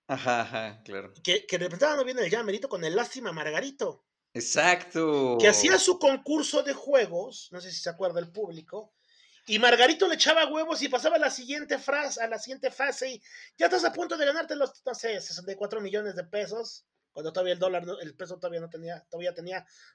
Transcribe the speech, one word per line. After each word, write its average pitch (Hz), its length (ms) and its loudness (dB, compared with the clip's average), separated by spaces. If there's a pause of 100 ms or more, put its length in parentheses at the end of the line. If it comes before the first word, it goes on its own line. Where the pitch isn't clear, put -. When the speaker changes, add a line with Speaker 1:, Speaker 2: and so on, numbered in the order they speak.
Speaker 1:
Ajá, 127 360 0
ajá, 110 420 -6
claro. 98 280 -10 (120)
Speaker 2:
Que, 185 220 0
que 180 120 -2
representaban 180 380 0
muy 269 100 0
bien 254 120 -6
el 190 120 0
ya 226 120 0
merito 208 260 -4
con 170 160 -6
el 160 120 -2
Lástima 233 360 -4
Margarito. 165 720 -6 (300)
Speaker 1:
Exacto. 151 1080 2
Speaker 2:
Que 214 80 10
hacía 359 300 6
su 359 200 2
concurso 277 640 2
de 285 100 -2
juegos, 226 800 0
no 175 80 -14
sé 185 120 -14
si - 80 -10
se 175 100 -6
acuerda 170 300 -2
el 170 120 -8
público, 190 600 -10 (520)
y 214 120 2
Margarito 247 500 8
le 330 80 2
echaba 311 300 6
huevos 311 360 -2
y 277 80 -2
pasaba 311 260 2
a - 20 6
la 294 120 2
siguiente 285 480 -6
frase, 277 440 -2
a 226 60 -2
la 226 100 -6
siguiente 262 320 -6
fase, 262 420 -4
y 220 100 -16 (340)
ya 320 100 0
estás 349 180 2
a 339 100 0
punto 339 240 -6
de 294 80 2
ganarte 302 280 0
los, 277 300 -4
no 254 100 -6
sé, 220 280 -4
sesenta 175 300 -10
y - 40 -6
cuatro 208 240 -6
millones 202 360 -4
de 175 80 -6
pesos, 208 600 -6 (280)
cuando 160 200 -8
todavía 180 220 0
el 175 40 -12
dólar 175 280 0
no, 175 120 -8
el 156 160 -12
peso 180 220 -12
todavía 170 240 -6
no 165 80 -10
tenía, 165 420 -14
todavía 180 220 -4
tenía 175 320 -10 (300)